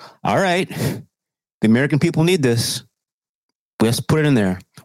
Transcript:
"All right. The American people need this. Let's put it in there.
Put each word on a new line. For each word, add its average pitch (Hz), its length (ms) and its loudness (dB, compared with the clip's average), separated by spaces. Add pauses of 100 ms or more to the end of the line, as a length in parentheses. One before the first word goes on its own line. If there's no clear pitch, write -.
(240)
"All 104 160 0
right. 180 300 0
The - 1000 -8
American 139 320 2
people 165 240 0
need 180 180 2
this. 120 420 -2 (1000)
Let's 117 180 0
put 151 200 -2
it 151 80 0
in 143 60 2
there. 92 280 0 (240)